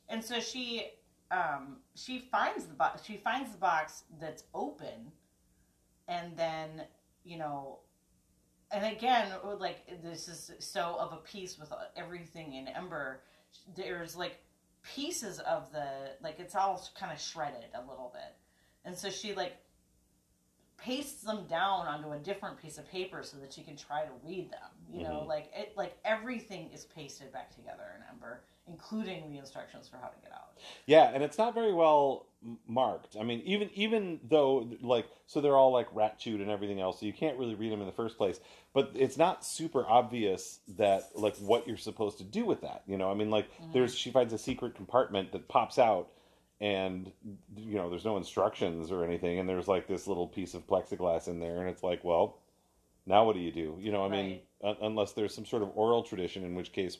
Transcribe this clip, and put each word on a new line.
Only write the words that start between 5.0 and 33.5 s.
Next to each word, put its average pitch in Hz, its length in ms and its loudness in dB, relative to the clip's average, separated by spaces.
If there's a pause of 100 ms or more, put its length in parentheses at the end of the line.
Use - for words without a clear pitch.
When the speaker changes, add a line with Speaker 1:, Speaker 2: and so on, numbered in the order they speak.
Speaker 1:
and 175 280 -8
then, 160 460 -4 (420)
you 170 140 -12
know, 139 400 -6 (920)
and 208 140 -2
again, 220 480 2 (260)
like, 175 440 -8
this 165 260 -12
is 165 300 -16
so 175 400 -4
of 165 160 -2
a - 20 -14
piece 180 420 -14
with 151 140 -14 (240)
everything 170 580 -12
in 131 140 -12
Ember. 151 540 -8 (520)
There's, 170 400 -8
like, 175 300 -8 (380)
pieces 240 580 -8
of 160 320 -2
the, 139 480 -6
like, 156 180 -10
it's 180 160 -14
all 196 260 2 (160)
kinda 170 200 -8
shredded 131 580 -8
a 120 60 -8
little 127 340 -12
bit. - 220 -16 (480)
And 175 120 -10
so 202 140 -6
she, 202 240 -8
like, 180 220 -6 (1200)
pastes 269 440 -8
them 208 240 -6
down 175 400 0
onto 151 260 -6
a 147 60 -8
different 185 400 -8
piece 151 200 -16
of 143 120 -18
paper 180 320 -8
so - 140 -14
that 139 160 -16
she 165 100 -18
can 151 140 -16
try 147 260 -6
to 147 80 -6 (140)
read 175 260 -10
them. - 200 -14 (200)
You 170 120 -8
know, 156 80 -6 (100)
Speaker 2:
Mm-hmm. - 80 -8
Speaker 1:
like, 151 260 -4
it, - 220 -10
like, 180 280 -6
everything 214 680 -4
is - 140 -18
pasted 139 460 -18
back 127 220 -14
together - 280 -16 (140)
in - 140 -20
Ember, 120 340 -16 (220)
including 170 640 -8
the 143 80 -12
instructions - 500 -16
for 127 100 -20
how 123 100 -12
to - 140 -16
get - 100 -20
out. - 260 -20 (280)
Speaker 2:
Yeah, 143 260 12
and 135 100 2
it's 147 140 -2
not 226 180 4
very 220 200 2
well 151 520 8 (160)
m-, 117 240 -12
marked. 113 540 0
I 110 40 -2
mean, 117 200 -2
even, 202 300 0